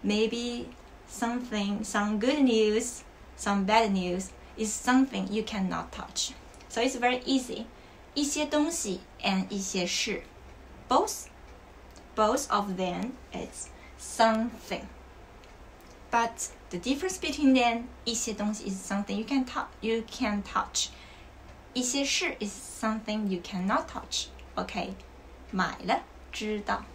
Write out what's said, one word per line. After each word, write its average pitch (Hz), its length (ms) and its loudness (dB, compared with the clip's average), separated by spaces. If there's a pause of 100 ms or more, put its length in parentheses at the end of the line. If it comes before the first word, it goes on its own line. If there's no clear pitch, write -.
maybe 226 640 0 (380)
something, 214 760 -2
some 208 360 0
good 277 220 4
news, 220 640 4 (320)
some 202 300 2
bad 214 260 6
news, 185 400 0 (260)
is 214 140 -2
something 247 600 4
you 214 120 0
cannot 185 480 -2
touch. - 420 -6 (360)
So 226 120 0
it's 262 140 2
very 247 300 2
easy. 254 400 0 (480)
一 294 100 2
些 294 220 0
东 302 240 2
西 202 300 -4 (240)
and 190 260 2
一 202 100 -4
些 190 280 -2
事. - 360 -2 (640)
Both, 330 380 2 (880)
both 226 340 2
of 202 280 0
them 185 360 -2 (200)
is - 360 -10 (280)
something. 226 880 2 (1300)
But 233 380 2 (200)
the 180 80 -6
difference 285 400 -2
between 294 360 4
them, 240 320 4 (200)
一 233 80 -2
些 226 200 -2
东 208 200 0
西 - 160 -8
is 196 60 -2
something 202 400 -2
you 220 100 -2
can 262 200 2
tou-, - 200 -4 (160)
you 226 220 0
can 208 400 0
touch. - 460 -2 (840)
一 254 80 -2
些 277 240 0
事 277 340 0
is 208 140 -4
something 214 720 -2
you 185 140 0
cannot 196 460 0
touch. - 400 -6 (280)
Okay, - 380 -4 (580)
买 185 320 0
了， 190 200 0 (280)
知 214 300 -4
道。 202 220 -2 (120)